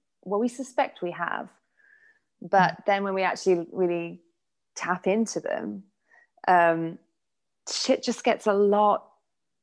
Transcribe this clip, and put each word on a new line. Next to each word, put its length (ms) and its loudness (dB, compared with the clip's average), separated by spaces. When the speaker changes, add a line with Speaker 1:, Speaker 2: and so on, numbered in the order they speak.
Speaker 1:
well, 160 -4
we 100 0
suspect 520 -6
we 100 -6
have, 380 -6
but 320 4
Speaker 2:
Mm. 120 -12
Speaker 1:
then 180 0
when 100 -4
we 100 0
actually 480 0
really 500 -2
tap 320 -4
into 320 0
them, 440 -6
um, 520 4
shit 320 0
just 200 -6
gets 240 0
a 60 2
lot 540 4